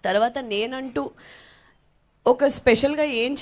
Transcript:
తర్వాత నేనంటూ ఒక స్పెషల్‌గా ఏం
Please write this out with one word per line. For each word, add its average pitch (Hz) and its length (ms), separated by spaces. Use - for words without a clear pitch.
తర్వాత 220 340
నేనంటూ 254 720
ఒక 269 200
స్పెషల్‌గా 285 580
ఏం 262 380